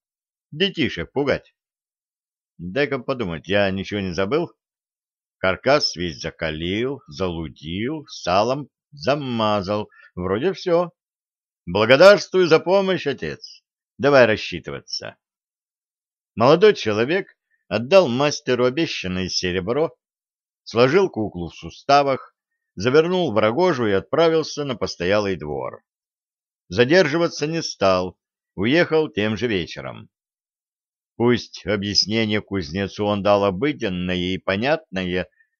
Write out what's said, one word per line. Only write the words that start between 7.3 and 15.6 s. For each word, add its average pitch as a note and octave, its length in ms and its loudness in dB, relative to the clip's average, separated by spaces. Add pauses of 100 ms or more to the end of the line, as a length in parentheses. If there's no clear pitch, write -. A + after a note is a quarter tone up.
салом A#2 640 -2 (220)
замазал. G#2+ 960 -2 (260)
Вроде G2+ 380 -4
всё. E3+ 380 -2 (760)
Благодарствую C#3+ 800 6
за D#3+ 120 6
помощь, F#3 480 0
отец. - 560 -8 (340)
Давай C3 300 6
рассчитываться. D2 880 -6 (1160)